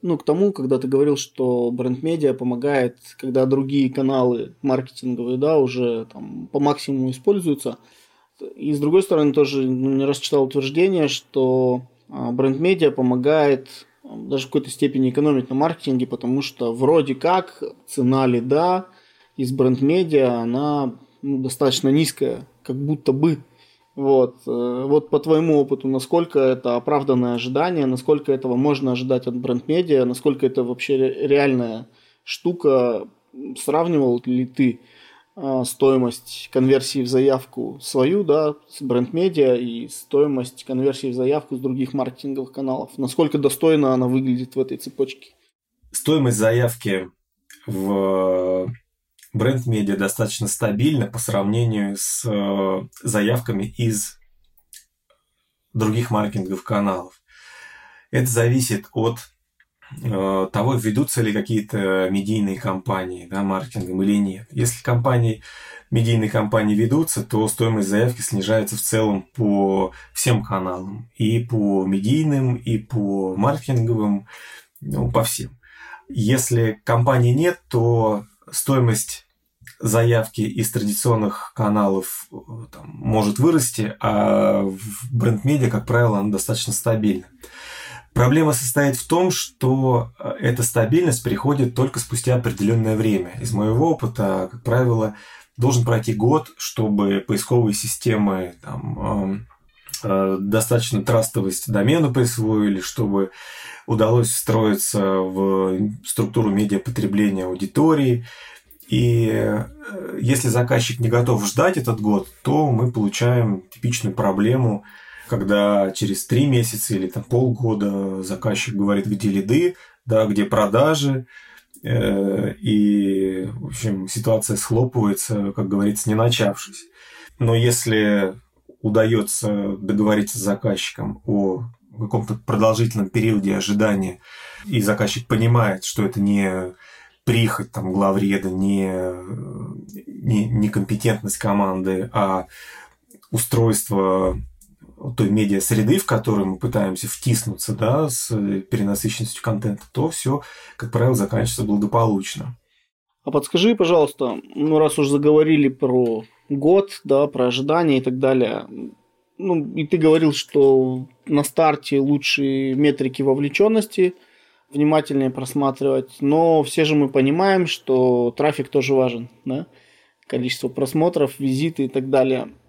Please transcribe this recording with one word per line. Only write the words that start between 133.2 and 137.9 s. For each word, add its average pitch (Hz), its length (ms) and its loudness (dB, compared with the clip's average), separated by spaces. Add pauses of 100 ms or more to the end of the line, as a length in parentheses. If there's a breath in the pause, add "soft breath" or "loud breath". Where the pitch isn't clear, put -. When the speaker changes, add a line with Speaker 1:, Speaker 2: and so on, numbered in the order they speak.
Speaker 2:
ожидания, 101 640 -2 (440 loud breath)
и 147 160 0
заказчик 107 460 -2
понимает, 113 580 2
что - 200 -2
это 98 160 -2
не 95 520 0 (520 loud breath)
прихоть 113 480 0
там 92 200 -6